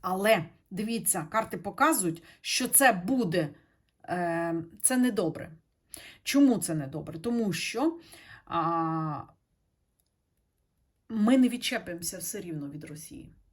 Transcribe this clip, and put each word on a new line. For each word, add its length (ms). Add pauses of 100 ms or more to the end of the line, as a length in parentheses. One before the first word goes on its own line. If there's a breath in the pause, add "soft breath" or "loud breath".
Але, 440 (260)
дивіться, 580
карти 280
показують, 640 (180 loud breath)
що 260
це 240
буде, 580 (540 loud breath)
е, 520 (260)
це 160
недобре. 540 (720 loud breath)
Чому 340
це 180
недобре? 440
Тому 340
що, 460 (460 loud breath)
а, 760 (1900)
ми 280
не 120
відчепимося 680
все 240
рівно 280
від 140
Росії. 500 (200)